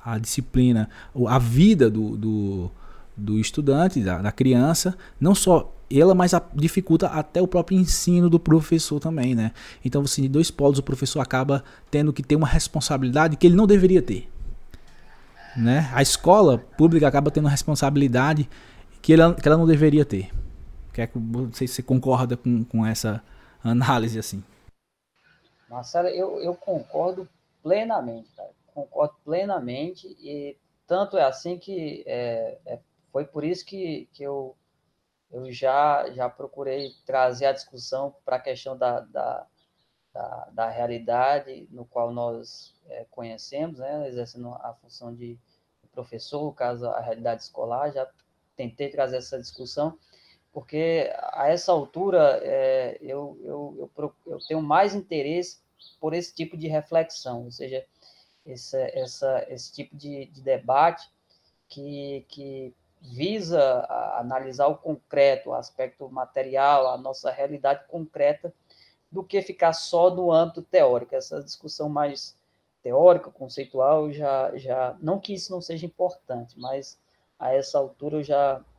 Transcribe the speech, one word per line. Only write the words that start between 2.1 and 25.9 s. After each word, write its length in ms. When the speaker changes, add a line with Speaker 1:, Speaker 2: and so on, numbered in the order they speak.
Speaker 1:
do, 540
do 220
estudante, 640
da, 200
da 120
criança, 640
não 140
só 380
ela, 240
mas 200
a, 80
dificulta 540
até 340
o 60
próprio 320
ensino 500
do 120
professor 580
também, 360
né? 180
Então, 180
você, 180
de 80
dois 220
polos, 280
o 40
professor 380
acaba 420
tendo 220
que 100
ter 140
uma 120
responsabilidade 880
que 100
ele 100
não 100
deveria 360
ter, 260
né? 380
A 80
escola 560
pública 300
acaba 240
tendo 140
uma 60
responsabilidade 1000
que 140
ela, 180
que 140
ela 100
não 100
deveria 380
ter. 260
Que 100
é 40
que, 120
não 340
sei 140
se 80
você 80
concorda 540
com, 280
com 200
essa 380
análise, 560
assim. 240
Speaker 2:
Marcelo, 360